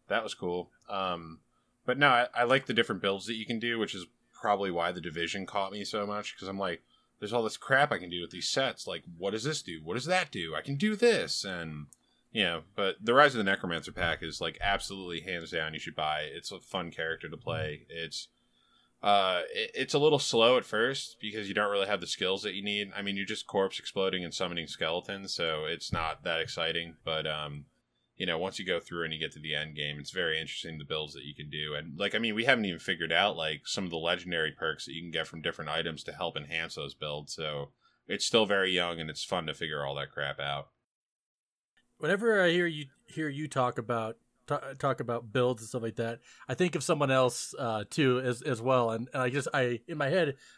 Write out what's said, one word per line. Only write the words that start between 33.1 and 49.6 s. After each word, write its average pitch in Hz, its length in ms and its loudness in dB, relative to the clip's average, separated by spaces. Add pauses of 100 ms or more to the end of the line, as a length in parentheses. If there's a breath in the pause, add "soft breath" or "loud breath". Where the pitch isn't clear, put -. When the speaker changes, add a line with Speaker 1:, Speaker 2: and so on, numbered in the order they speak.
Speaker 1:
out, 87 240 4
like, 78 280 -4
some 98 200 -4
of 90 60 -4
the 82 60 -4
legendary 85 540 0
perks 78 340 -6
that 69 80 -10
you 82 80 -8
can 85 100 -10
get 80 140 -2
from 82 160 -12
different 80 300 -6
items 80 320 -4
to - 80 -10
help 82 240 -6
enhance 80 400 -6
those 73 180 -8
builds. 76 400 -8
So 76 360 -6 (400)
it's 101 160 -2
still 110 200 6
very 95 280 2
young, 87 260 0
and 80 100 -6
it's 78 140 -8
fun 87 240 -2
to 78 60 -4
figure 76 320 -4
all 71 100 -4
that 69 160 -6
crap 71 300 -6
out. 71 260 -4 (1300)
Speaker 2:
Whenever 202 460 4
I 175 60 8
hear 175 180 4
you, 151 180 -4 (220)
hear 156 220 -4
you 143 180 -4
talk 123 300 2
about, 113 400 -2 (300)
ta-, 139 300 -2
talk 135 220 0
about 120 340 -4
builds 123 280 4
and 110 80 -12
stuff 123 140 -2
like 113 140 -4
that, 117 220 -2 (280 loud breath)
I 131 60 -2
think 180 220 2
of 147 80 0
someone 143 280 4
else, 131 480 4
uh, 110 300 0
too, 127 300 6
as, 123 220 -2
as 127 200 0
well. 120 300 6
And, 113 220 -2
and 139 80 0
I 123 80 2
just, 147 240 0
I, 123 340 2